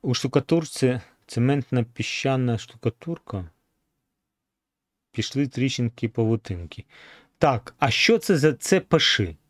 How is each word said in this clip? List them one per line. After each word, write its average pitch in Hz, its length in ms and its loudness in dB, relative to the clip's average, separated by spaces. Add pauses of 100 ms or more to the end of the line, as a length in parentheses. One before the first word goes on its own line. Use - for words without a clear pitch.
У 127 80 0
штукатурці 135 880 0 (260)
цементна 127 560 0
піщана 127 720 -4
штукатурка. - 880 -8 (1700)
Пішли 135 360 -4
тріщинки, 120 640 -4
павутинки. 110 760 -2 (520)
Так, 131 420 0
а - 120 2
що - 260 4
це 185 200 2
за, 143 160 4
це - 260 2
пиши? 104 560 0 (140)